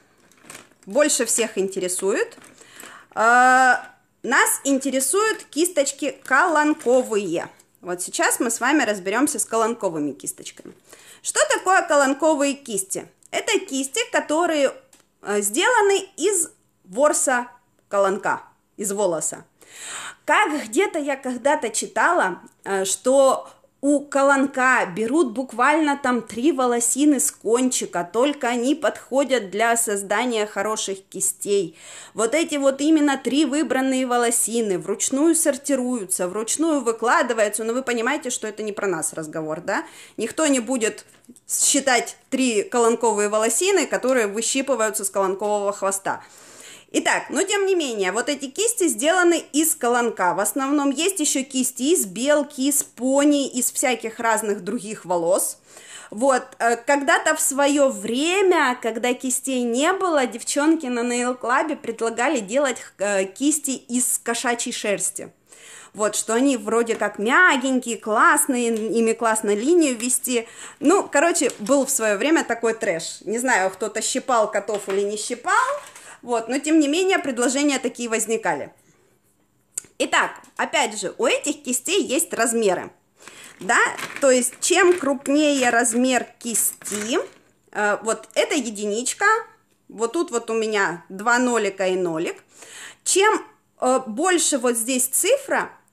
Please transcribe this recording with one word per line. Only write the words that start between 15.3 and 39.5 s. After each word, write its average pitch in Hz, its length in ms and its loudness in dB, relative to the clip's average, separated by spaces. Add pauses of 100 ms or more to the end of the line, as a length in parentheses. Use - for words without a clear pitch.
сделаны 392 760 2
из 381 320 0 (340)
ворса 247 640 0 (400)
колонка, 196 540 0 (360)
из 202 140 -6
волоса. 175 540 -2 (800)
Как 311 380 0
где-то 311 360 -2
я 277 160 -4
когда-то 262 540 -2
читала, 220 720 0 (220)
э, 190 220 -2
что 262 640 2 (360)
у 285 180 2
колонка 269 840 2 (100)
берут 233 360 0
буквально 277 680 0
там 247 240 0
три 240 300 0
волосины 254 680 2
с - 120 -2
кончика, 220 840 -2
только 269 340 0
они 247 280 0
подходят 247 760 -2
для 226 260 2
создания 208 720 -2
хороших 208 540 -4 (100)
кистей. 190 640 -2 (380)
Вот 226 220 -2
эти 320 220 0
вот 269 220 2
именно 294 380 4
три 269 260 0
выбранные 262 640 0
волосины 233 720 0
вручную 262 560 0
сортируются, 247 920 -2
вручную 262 540 -2
выкладываются, 226 840 0
но 226 100 -2
вы 254 80 -2
понимаете, 247 480 -2
что 220 180 -6
это 214 140 -10
не 214 100 -6
про 208 140 -6
нас 165 280 -2
разговор, 160 480 -6